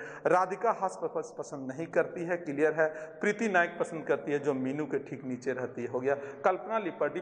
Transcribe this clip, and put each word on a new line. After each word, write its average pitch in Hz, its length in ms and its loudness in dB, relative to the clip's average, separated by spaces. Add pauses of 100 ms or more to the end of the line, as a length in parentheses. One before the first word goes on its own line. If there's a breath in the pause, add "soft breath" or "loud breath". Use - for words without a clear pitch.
(260 loud breath)
राधिका 180 440 4 (100)
हस 185 220 -2
पपीज 160 340 -4
पसंद 139 340 -8
नहीं 151 180 -4
करती 170 360 2
है, 175 120 0
क्लियर 151 360 2
है। 156 160 4 (320 loud breath)
प्रीति 208 280 2
नायक 175 320 4
पसंद 160 260 -4
करती - 260 0
है, 147 60 4
जो 139 160 2
मीनू 131 320 0
के - 140 0
ठीक - 240 -10
नीचे 127 280 -4
रहती 123 300 -4
है। 120 60 -2
हो 127 120 -2
गया। 135 140 2 (300 loud breath)
कल्पना 202 340 2
लिबर्टी 156 440 -2